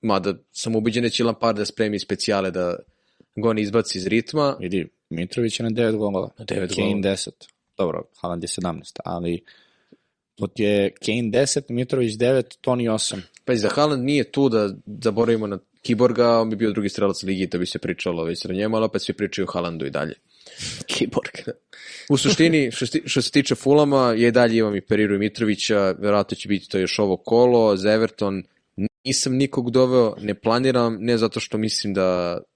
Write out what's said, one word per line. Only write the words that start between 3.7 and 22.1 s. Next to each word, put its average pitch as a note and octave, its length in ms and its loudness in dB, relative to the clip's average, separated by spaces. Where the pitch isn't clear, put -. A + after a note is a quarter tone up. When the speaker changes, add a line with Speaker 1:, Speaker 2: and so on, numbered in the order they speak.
Speaker 1:
iz F#2 100 -6
ritma. C#3 500 0
Speaker 2:
Vidi, F#2 300 -4
Mitrović F#2+ 500 -4
je A#2 40 -4
na A2+ 80 -2
devet A2 260 0
golova. G2+ 400 -2
Speaker 1:
Na A2+ 80 -16
devet F#2 260 -4
Speaker 2:
Kane - 120 -2
Speaker 1:
golova. G#2 200 0
Speaker 2:
deset. G2 320 -2
Dobro, F2 260 -2
Haaland F2 260 -6
je E2+ 40 -8
sedamnaest, F2 580 -8
ali F2 380 -4
od G2+ 160 -6
je G#2 420 2
Kane A#2 340 -2
deset, C3+ 400 0
Mitrović B2 440 -2
devet, A#2+ 460 0
Toni B2 300 0
osam. G#2 340 -4
Speaker 1:
Pa B2+ 80 0
i A#2+ 40 2
za G#2 120 0
Haaland D3 340 0
nije C#3 220 2
tu, C#3 240 2
da G#2+ 200 2
zaboravimo A2+ 500 0
na G2 120 -6
Kiborga, A#2+ 500 4
on A2+ 180 2
bi A2 60 -4
bio G#2+ 160 0
drugi G2+ 180 -2
strelac G2 340 -2
ligi, F#2 260 -2
to F2+ 80 -4
bi F2 80 0
se - 140 -6
pričalo E2+ 440 -4
već E2+ 220 -6
o F#2 80 -6
njemu, G#2+ 240 -2
ali A2 80 2
opet G#2+ 160 -2
svi - 120 -6
pričaju G2 320 -4
o - 80 -10
Haalandu F2 320 -4
i C#2 60 -6
dalje. D2 220 -4
Speaker 3:
Kiborg. - 440 -4
Speaker 1:
U C#3+ 100 4